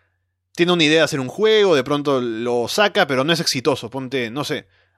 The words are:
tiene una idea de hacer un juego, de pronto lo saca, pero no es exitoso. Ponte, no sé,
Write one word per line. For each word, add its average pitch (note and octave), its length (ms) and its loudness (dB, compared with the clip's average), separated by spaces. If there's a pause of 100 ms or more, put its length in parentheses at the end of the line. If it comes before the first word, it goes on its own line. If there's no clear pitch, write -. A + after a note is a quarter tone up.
(560)
tiene E3+ 140 2
una E3+ 140 2
idea D#3 140 4
de D#3+ 40 6
hacer D3 160 -2
un B2+ 80 -4
juego, G#3 480 2
de C3 80 2
pronto C#3+ 380 -2
lo A#2+ 480 -4
saca, G3+ 380 2
pero C3+ 180 0
no E3 80 2
es D#3+ 80 -2
exitoso. C3 480 -2
Ponte, B2+ 420 -6
no C#3 140 -6
sé, B2 240 -8 (280)